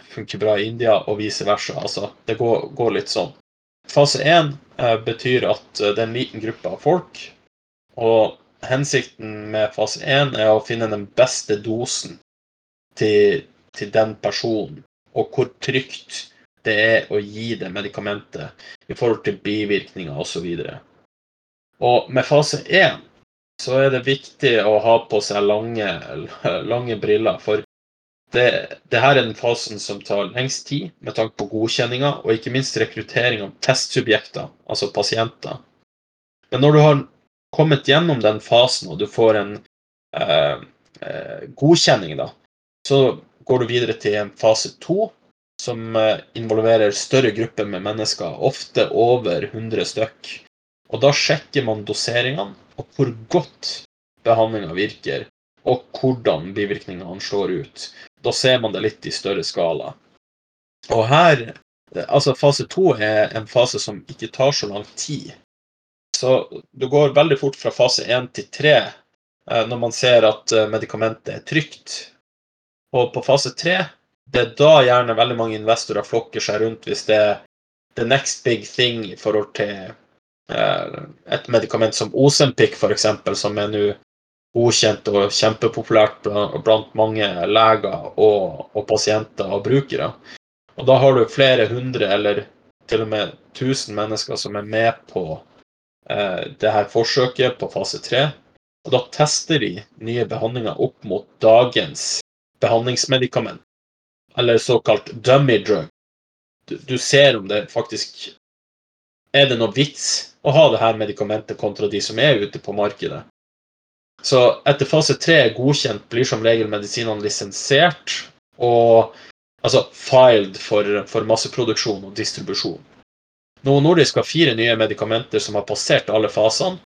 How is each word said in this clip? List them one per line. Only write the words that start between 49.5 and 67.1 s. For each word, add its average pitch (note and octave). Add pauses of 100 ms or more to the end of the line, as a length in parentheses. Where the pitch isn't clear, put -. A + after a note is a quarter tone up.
hundre A2+
stykk. - (600)
Og A2+
da C#3+
sjekker -
man G#2+
doseringene, A#2 (240)
og -
hvor B2+ (180)
godt - (420)
behandlingen A2
virker, F2+ (380)
og B2+ (100)
hvordan A2+
bivirkningene G2
slår F#2
ut. - (340)
Da A#2+
ser B2+
man A2
det F#2+
litt G#2+
i -
større F#2+
skala. E2 (960)
Og A2+
her, C#3+ (540)
altså, C#3
fase C#3+
to F#3
er G#2+
en G#2+
fase A#2+
som G2+
ikke -
tar C#3
så G#2
lang G2+ (100)
tid. - (840)
Så - (140)
du B2+
går C#3+